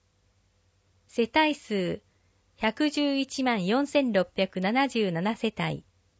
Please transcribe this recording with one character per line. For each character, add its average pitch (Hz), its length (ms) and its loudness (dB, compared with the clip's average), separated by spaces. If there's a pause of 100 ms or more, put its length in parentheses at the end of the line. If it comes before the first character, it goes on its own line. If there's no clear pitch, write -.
(1080)
世 - 140 -2
帯 302 300 2
数 190 480 -4 (540)
百 226 340 0
十 285 280 0
一 269 260 -4
万 226 220 0
四 247 200 2
千 277 280 0
六 190 100 4
百 190 380 -4
七 233 260 2
十 214 240 0
七 180 240 -2
世 214 220 -4
帯。 156 260 -4 (360)